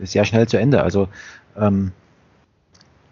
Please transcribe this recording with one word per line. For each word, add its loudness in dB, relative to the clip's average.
sehr -2
schnell 2
zu 0
Ende. 2
Also, 0
ähm, 0